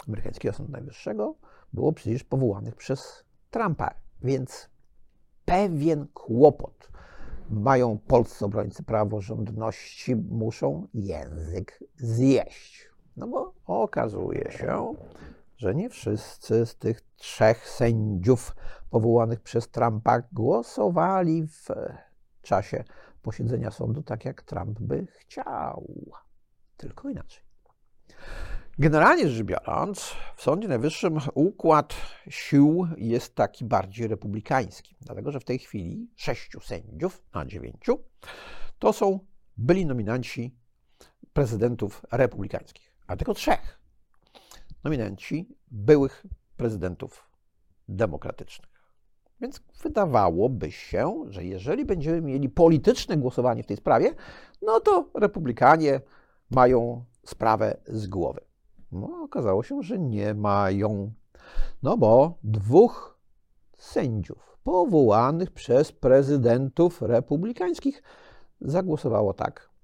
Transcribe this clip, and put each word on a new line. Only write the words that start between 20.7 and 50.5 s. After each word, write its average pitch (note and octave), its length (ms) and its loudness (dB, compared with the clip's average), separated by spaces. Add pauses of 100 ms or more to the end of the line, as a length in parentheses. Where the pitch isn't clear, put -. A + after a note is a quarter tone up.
w - 220 -18 (760)
czasie - 420 -2 (380)
posiedzenia A#2 480 -4
sądu A#2 320 -6
tak, - 220 -10
jak - 180 -12
Trump G#2 380 -10
by C#3+ 260 -4
chciał. - 1080 -12 (640)
Tylko - 340 -14
inaczej. - 320 -14 (1400)
Generalnie D#3+ 500 6
rzecz A2+ 180 -2
biorąc, - 680 -4 (220)
w - 60 -18
Sądzie F#3 260 0
Najwyższym D#3 500 -2 (160)
układ D#3 600 2 (340)
sił D#3 580 4 (100)
jest A2+ 380 -4
taki G#2+ 300 -2
bardziej G#2 440 -2
republikański, G#2 920 -4
dlatego B2+ 320 -10
że C3 80 -8
w - 40 -20
tej B2 140 -4
chwili A#2+ 580 -10
sześciu - 440 -8
sędziów G2+ 640 -10 (120)
na C#2 120 -6
dziewięciu - 520 -4 (800)
to - 140 2
są - 260 2 (380)
byli E3+ 300 2
nominaci A#2+ 680 -4 (760)
prezydentów A#2 680 0 (100)
republikańskich, - 840 -4 (100)
a F2+ 100 -6
tylko - 180 -2
trzech - 460 -2 (1040)
nominaci C#3 720 -6 (140)
byłych C3+ 560 4 (300)
prezydentów G2+ 760 -6 (580)
demokratycznych. - 840 -6 (720)
Więc B3 200 -12 (220)
wydawałoby A2+ 880 2